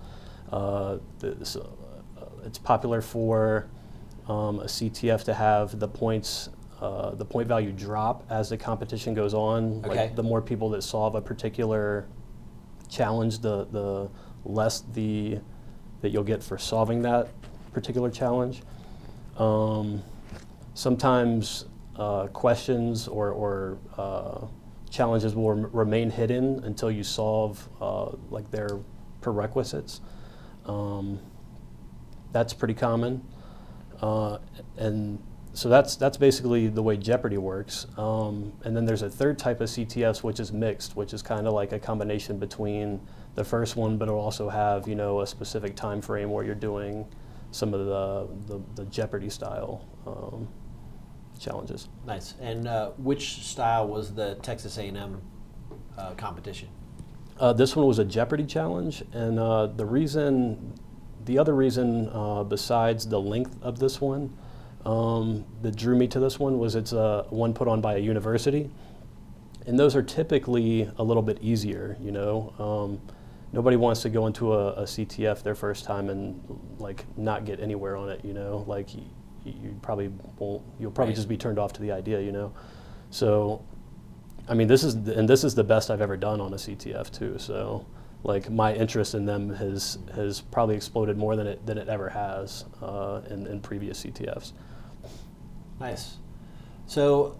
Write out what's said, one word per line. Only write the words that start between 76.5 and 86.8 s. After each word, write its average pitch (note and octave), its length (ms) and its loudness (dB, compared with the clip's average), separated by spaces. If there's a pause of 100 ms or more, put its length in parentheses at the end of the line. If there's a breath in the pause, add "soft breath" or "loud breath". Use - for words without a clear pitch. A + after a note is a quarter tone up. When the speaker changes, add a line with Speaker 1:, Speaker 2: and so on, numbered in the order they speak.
Speaker 1:
like, G2+ 280 -10 (120)
not G#2+ 280 0
get G2 140 -6
anywhere G2 360 -2
on G2 140 -6
it, F#2+ 140 -8
you G2+ 100 -8
know? G2+ 340 -4
Like, G2+ 260 -4
y-, - 100 -12 (420)
y-, A2 160 -10
you G2+ 200 -10
probably G2+ 280 -2 (280)
won't, G2+ 240 -4 (180)
you'll A2 120 -4
probably A#2+ 200 4
Speaker 2:
Right. G#2+ 40 0
Speaker 1:
just G#2+ 140 -2
be A2 80 2
turned A2 200 -2
off G2+ 160 0
to - 80 -10
the G#2 100 -2
idea, G2 300 0
you G2+ 100 0
know? G2+ 220 -2 (560 loud breath)
So, G#2 540 4 (840)
I B2 60 2
mean, A2+ 140 8
this C3 160 10
is A2+ 180 2
the, G#2 160 0
and A2 100 8
this B2+ 160 10
is B2+ 120 4
the A2+ 80 8
best A2 260 6
I've G#2+ 120 2
ever G2 160 2
done G#2 240 0
on F#2+ 120 -4
a F#2+ 60 -8
C G2+ 160 -8
T G#2+ 180 -10